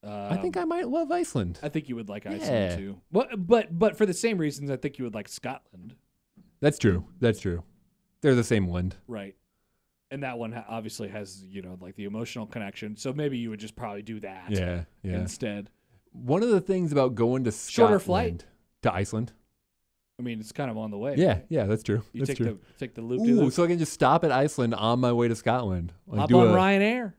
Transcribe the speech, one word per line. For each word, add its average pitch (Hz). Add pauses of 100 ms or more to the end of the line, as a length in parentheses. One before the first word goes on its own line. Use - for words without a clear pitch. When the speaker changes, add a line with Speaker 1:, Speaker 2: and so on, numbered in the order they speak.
Speaker 1:
Um, 104
Speaker 2:
I 104
think 359
I 349
might 339
love 294
Iceland. 139
Speaker 1:
I 151
think 147
you 123
would 113
like 104
Iceland - (200)
Speaker 2:
Yeah. 87
Speaker 1:
too. 98 (100)
But, 208
but, 190
but 196
for 214
the 175
same 220
reasons, 143
I 131
think 139
you 131
would 113
like 107
Scotland. - (680)
Speaker 2:
That's 147
true. 90 (140)
That's 117
true. 85 (600)
They're 147
the 120
same 107
wind. 90 (120)
Speaker 1:
Right. 101 (760)
And 139
that 127
one 113
ha-, 113
obviously 110
has, 98
you 95
know, 90
like, 92
the 104
emotional 110
connection. 107
So 131
maybe 143
you 117
would 104
just 107
probably 101
do 107
that 95
Speaker 2:
Yeah, 90 (180)
yeah. 90
Speaker 1:
instead. 101 (440)
Speaker 2:
One 131
of 240
the 196
things 185
about 131
going 120
to 113
Speaker 1:
Shorter 214
Speaker 2:
Scotland, -
Speaker 1:
flight. 180 (360)
Speaker 2:
to 117
Iceland. 110 (840)
Speaker 1:
I 123
mean, 117
it's 107
kind 139
of 110
on 110
the 101
way, 135
Speaker 2:
Yeah, 175
Speaker 1:
right? 87
Speaker 2:
yeah, 135
that's 107
true. 110 (100)
Speaker 1:
You 117
Speaker 2:
That's 135
Speaker 1:
take 135
Speaker 2:
true. 117
Speaker 1:
the, 107
take 127
the 113
loop 123
de 240
Speaker 2:
Ooh, 226
Speaker 1:
loop. 127
Speaker 2:
so 175
I 175
can 175
just 156
stop 151
at 156
Iceland 127
on 110
my 123
way 120
to 117
Scotland. 107 (120)
Like, 120
Speaker 1:
Hop -
Speaker 2:
do -
Speaker 1:
on -
Speaker 2:
a -
Speaker 1:
Ryanair. 196